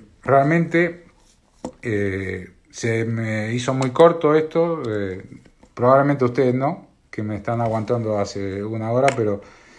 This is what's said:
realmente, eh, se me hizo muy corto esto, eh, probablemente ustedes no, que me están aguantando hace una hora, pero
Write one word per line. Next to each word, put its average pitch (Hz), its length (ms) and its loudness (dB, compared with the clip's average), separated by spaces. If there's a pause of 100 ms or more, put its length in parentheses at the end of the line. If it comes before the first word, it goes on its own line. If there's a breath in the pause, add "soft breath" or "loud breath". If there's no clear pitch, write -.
(220)
realmente, 165 800 2 (800)
eh, 95 640 -4 (220)
se 113 340 -2
me 110 480 -4
hizo 123 220 -2
muy 131 160 -2
corto 165 460 4
esto, 165 520 0
eh, 98 360 -4 (500)
probablemente 135 500 4
ustedes 123 300 2
no, 139 340 -4 (220)
que 110 140 -8
me 107 100 -6
están 117 260 -4
aguantando 110 580 -2
hace 98 440 -4
una 110 300 -6
hora, 131 240 2
pero 104 260 0 (360 loud breath)